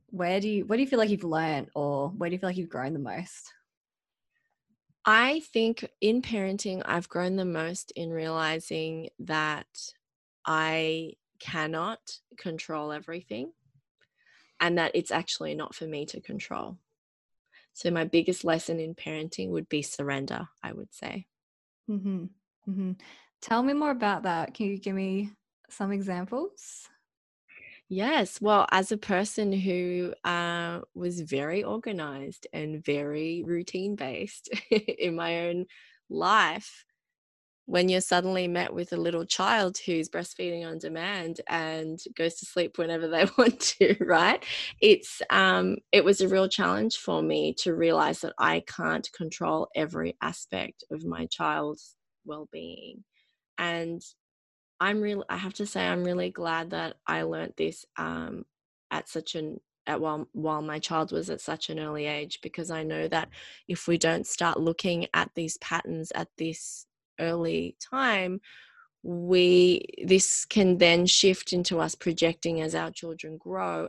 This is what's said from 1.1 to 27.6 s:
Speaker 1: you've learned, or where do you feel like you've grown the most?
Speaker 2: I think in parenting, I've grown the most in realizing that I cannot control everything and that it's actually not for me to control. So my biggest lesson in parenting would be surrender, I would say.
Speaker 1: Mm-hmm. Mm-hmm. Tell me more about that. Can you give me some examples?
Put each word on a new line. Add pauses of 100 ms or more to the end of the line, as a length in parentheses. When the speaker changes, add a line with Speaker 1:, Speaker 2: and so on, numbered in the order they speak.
Speaker 1:
you've
learned,
or
where
do
you
feel
like
you've
grown
the
most? (1500)
Speaker 2:
I (100)
think (140)
in
parenting,
I've
grown
the
most
in
realizing
that (800)
I (280)
cannot (400)
control
everything (1080)
and
that
it's
actually
not
for
me
to
control. (960)
So
my
biggest
lesson
in
parenting
would
be
surrender, (140)
I
would
say. (640)
Speaker 1:
Mm-hmm. (440)
Mm-hmm. (480)
Tell
me
more
about
that.
Can
you
give
me (420)
some
examples? (1000)